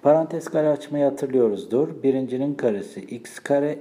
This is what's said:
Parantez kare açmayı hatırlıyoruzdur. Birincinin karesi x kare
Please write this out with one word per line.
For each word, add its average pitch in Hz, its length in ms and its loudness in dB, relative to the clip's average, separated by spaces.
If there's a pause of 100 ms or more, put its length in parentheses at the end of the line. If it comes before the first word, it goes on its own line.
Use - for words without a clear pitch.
Parantez 156 460 2
kare 156 200 2
açmayı 147 360 0
hatırlıyoruzdur. 131 960 0
Birincinin 131 520 0
karesi 104 460 -4
x - 380 -14
kare 143 420 -2